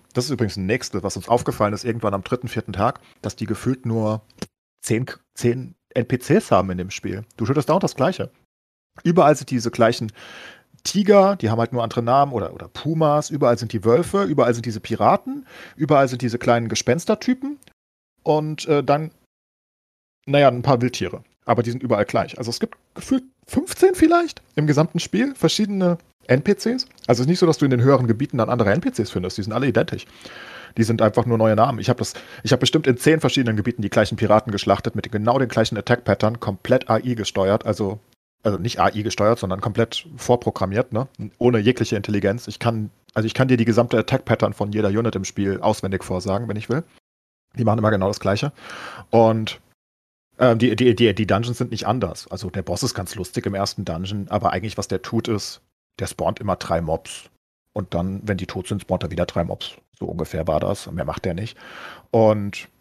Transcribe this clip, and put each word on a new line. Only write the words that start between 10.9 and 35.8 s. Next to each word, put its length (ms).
die 120
haben 100
halt 120
nur 100
andere 220
Namen, 300
oder, 200
oder 140
Pumas, 640
überall 280
sind 140
die 140
Wölfe, 380
überall 300
sind 120
diese 160
Piraten, 640
überall 320
sind 120
diese 160
kleinen 300
Gespenstertypen 920
und, 460
äh, 160
dann, 280
naja, 240
ein 120
paar 200
Wildtiere. 420
Aber 180
die 80
sind 120
überall 200
gleich. 340
Also 120
es 100
gibt 160
gefühlt 280
fünfzehn 480
vielleicht 460
im 120
gesamten 320
Spiel 360
verschiedene 640
N 140
P 140
Cs. 300
Also 140
es 40
ist 20
nicht 120
so, 60
dass 140
du 60
in 60
den 100
höheren 260
Gebieten 300
dann 120
andere 220
N 100
P 100
Cs 200
findest. 260
Die 60
sind 100
alle 140
identisch. 380
Die 80
sind 180
einfach 240
nur 120
neue 180
Namen. 240
Ich 100
hab 80
das, 160
ich 80
hab 80
bestimmt 280
in 100
zehn 240
verschiedenen 340
Gebieten 260
die 80
gleichen 280
Piraten 340
geschlachtet, 440
mit 160
genau 280
den 80
gleichen 300
Attack-Pattern, 640